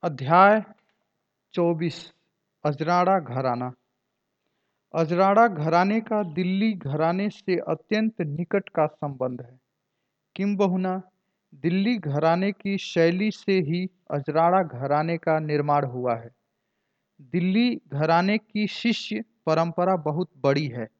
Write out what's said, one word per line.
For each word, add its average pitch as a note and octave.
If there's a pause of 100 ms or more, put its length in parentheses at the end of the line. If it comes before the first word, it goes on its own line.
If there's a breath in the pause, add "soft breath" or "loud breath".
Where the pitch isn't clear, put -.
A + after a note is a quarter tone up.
अध्याय F3 (920)
चौबीस, E3+ (520)
अजराड़ा F3
घराना। B2+ (1200)
अजराड़ा F#3
घराने F3+
का G#3+
दिल्ली F#3
घराने E3
से -
अत्यंत G#3+
निकट E3
का D#3
संबंध B2+
है। B2 (760)
किंबहुना F#3+ (520)
दिल्ली F#3
घराने E3
की G3
शैली F3+
से F#3+
ही E3+ (240)
अजराड़ा D#3+
घराने D3
का D#3+
निर्माण D3
हुआ B2
है। A#2 (840)
दिल्ली F#3
घराने E3
की G#3+
शिष्य - (220)
परंपरा E3+
बहुत D#3
बड़ी C#3
है। A#2 (120)